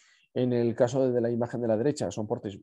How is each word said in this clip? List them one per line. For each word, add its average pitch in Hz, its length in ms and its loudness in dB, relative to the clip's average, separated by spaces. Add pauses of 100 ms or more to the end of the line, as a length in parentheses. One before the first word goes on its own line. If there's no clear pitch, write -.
(340)
En 123 180 0
el 117 240 2
caso 131 300 2
de, 123 80 2
de 120 80 2
la 117 100 0
imagen 113 300 -2
de 117 80 0
la 110 80 4
derecha 120 340 0
son 110 160 -6
portes, 110 360 -6